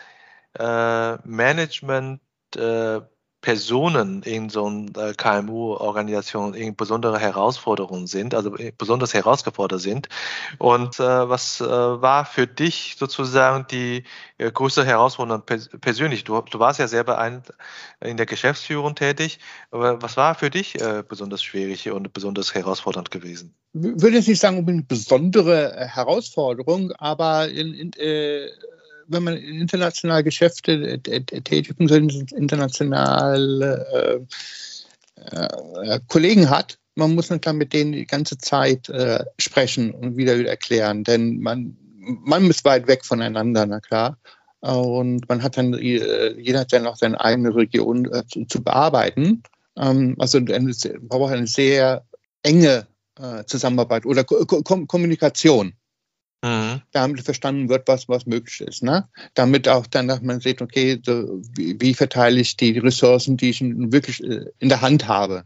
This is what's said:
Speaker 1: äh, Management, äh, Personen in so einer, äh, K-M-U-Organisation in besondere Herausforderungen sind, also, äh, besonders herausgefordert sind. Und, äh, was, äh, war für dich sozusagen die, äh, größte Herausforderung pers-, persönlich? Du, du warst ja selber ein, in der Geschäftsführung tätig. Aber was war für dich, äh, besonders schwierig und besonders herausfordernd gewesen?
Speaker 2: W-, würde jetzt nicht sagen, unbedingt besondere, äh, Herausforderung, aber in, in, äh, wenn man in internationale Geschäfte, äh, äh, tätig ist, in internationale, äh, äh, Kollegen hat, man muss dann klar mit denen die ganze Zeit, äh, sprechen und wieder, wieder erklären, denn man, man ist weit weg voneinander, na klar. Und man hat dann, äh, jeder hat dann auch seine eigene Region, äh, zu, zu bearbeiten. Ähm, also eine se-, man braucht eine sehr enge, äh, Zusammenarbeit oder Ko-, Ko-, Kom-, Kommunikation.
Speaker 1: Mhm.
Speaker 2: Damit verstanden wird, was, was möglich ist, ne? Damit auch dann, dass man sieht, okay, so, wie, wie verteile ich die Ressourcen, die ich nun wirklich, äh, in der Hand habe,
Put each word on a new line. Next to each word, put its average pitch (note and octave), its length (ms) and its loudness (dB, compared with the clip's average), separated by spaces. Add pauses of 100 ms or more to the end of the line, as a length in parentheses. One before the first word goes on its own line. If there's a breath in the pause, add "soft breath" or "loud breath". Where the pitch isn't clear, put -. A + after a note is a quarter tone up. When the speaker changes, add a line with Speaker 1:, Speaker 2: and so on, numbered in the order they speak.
(600 soft breath)
Speaker 1:
äh, A2+ 640 -2
Management, C3+ 960 -2 (340)
äh, A2+ 440 -2 (400)
Personen A2 840 0
in A2 260 -6
so G#2 160 -4
einer, G#2 440 -8
äh, G2+ 40 -8
K-M-U-Organisation G#2 1400 -4
in A2 200 -8
besondere A2 440 -2
Herausforderungen G2 880 -2
sind, G#2+ 260 -6
also, G2+ 240 -4
äh, A2+ 180 -12
besonders A#2 380 -2
herausgefordert G2 680 0
sind. G#2 300 -6 (480 loud breath)
Und, B2 420 2
äh, B2+ 300 2
was, - 320 -4
äh, A#2+ 60 -4
war B2 580 2
für B2 220 0
dich D3 500 -4
sozusagen C3 720 0
die, B2 340 -6 (360 loud breath)
äh, A2+ 120 -2
größte C3+ 320 0
Herausforderung A#2 640 2
pers-, A2 240 -6 (100)
persönlich? B2 440 -2
Du, A2 180 -2
du - 180 -10
warst C3 200 2
ja C3 80 0
selber A#2 320 -2
ein, A#2+ 240 -6 (580 loud breath)
in A#2 160 -8
der A2+ 80 0
Geschäftsführung D3 720 -4
tätig. C#3+ 440 -2 (300 loud breath)
Aber A#2+ 320 -2
was A#2 160 -8
war D3+ 160 4
für D3 160 -4
dich, F3+ 320 -6
äh, G#2+ 260 -2
besonders G2+ 360 -8
schwierig G2 480 -6
und G2 200 -8
besonders G2 440 -6
herausfordernd F#2+ 560 -4
gewesen? F2 420 -14 (200)
Speaker 2:
W-, E3+ 280 -4
würde A3+ 160 6
jetzt A3+ 100 2
nicht G#3+ 140 2
sagen, F#3 160 2
unbedingt E3+ 300 -2
besondere, D#3 920 2
äh, B2+ 80 -8
Herausforderung, D3 1080 -2
aber D#3 560 -2
in, D#3 240 -6
in, D#3+ 200 -12
äh, D3 560 -4 (600)
wenn F3 140 -2
man E3 140 -2
in D3 240 -10
internationale E3+ 600 0
Geschäfte, D#3+ 520 2
äh, C3+ 260 -2 (100)
äh, B2 120 -2
tätig D3 580 -2
ist, D#3 120 4
in D3+ 180 6 (260)
internationale, C3+ 1800 0 (960 loud breath)
äh, - 300 -8
äh, F#2 540 -6 (100)
Kollegen E3+ 400 6
hat, - 280 0 (180)
man D#3+ 200 2
muss E3 140 0
dann E3+ 100 -2
klar D#3+ 140 -2
mit D3+ 180 -2
denen D3+ 220 0
die C3+ 120 -6
ganze C#3+ 320 -4
Zeit, C3+ 520 0
äh, B2+ 340 -2 (160)
sprechen A#2+ 520 0
und B2 260 -8
wieder, B2+ 200 4
wieder A#2+ 120 0
erklären, G#2 560 -2
denn A#2 340 2
man, A#2 380 -6 (220)
man C#3+ 500 2
ist - 160 2
weit B2+ 220 4
weg - 180 4
voneinander, A2+ 600 0
na G#2 140 -4
klar. A#2 380 0 (420 soft breath)
Und B2 720 0
man B2 120 0
hat C3 140 -2
dann, B2+ 200 2
äh, A2 580 0
jeder A#2+ 260 -2
hat B2+ 140 0
dann A#2+ 120 4
auch A#2 120 -4
seine A2+ 240 0
eigene A#2 340 2
Region, A#2 560 2
äh, A#2+ 160 -4
zu, - 160 -8
zu B2 180 -4
bearbeiten. C#3+ 800 2 (360)
Ähm, C3 420 2
also B2+ 180 2
eine B2 360 0
se-, - 260 -8
man A#2 80 -18
braucht C3 240 0
eine A#2+ 160 -2
sehr C3 560 2 (400)
enge, D3 440 6 (300)
äh, A#2+ 280 -12
Zusammenarbeit B2 600 0
oder C3 200 2
Ko-, - 200 2
Ko-, - 180 2
Kom-, F#3 240 0
Kommunikation. D#3 880 2 (680)
Speaker 1:
Mhm. A#2 480 -2
Speaker 2:
Damit C3+ 300 0
verstanden C#3 460 -2
wird, C3 200 0
was, C3 200 2
was B2 200 -2
möglich A#2 340 -6
ist, - 220 -10
ne? D#3+ 260 0 (240 loud breath)
Damit C3 340 4
auch B2+ 200 4
dann, B2+ 200 0
dass B2+ 140 -2
man B2 180 -4
sieht, B2+ 220 -2
okay, B2+ 420 0
so, G#2+ 380 -2 (140)
wie, F#2 260 -4
wie B2+ 140 4
verteile B2 440 4
ich A#2+ 180 0
die A#2 200 2
Ressourcen, B2+ 600 4
die B2 120 2
ich A#2+ 120 -2
nun A#2+ 300 -2
wirklich, C3+ 320 2
äh, A2+ 220 -6 (140)
in C3 100 2
der B2+ 120 4
Hand C3 260 4
habe, G2 380 0